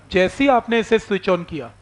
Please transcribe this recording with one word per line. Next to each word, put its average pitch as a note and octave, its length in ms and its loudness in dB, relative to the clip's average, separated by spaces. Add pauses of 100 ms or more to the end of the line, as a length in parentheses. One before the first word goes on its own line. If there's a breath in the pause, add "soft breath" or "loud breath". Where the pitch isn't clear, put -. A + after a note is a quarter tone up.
(120)
जैसे F#3 320 0
ही C#4 60 4
आपने A#3 300 2
इसे A3 180 0
switch - 320 -4
on F3 160 0
किया C3 240 -12 (120)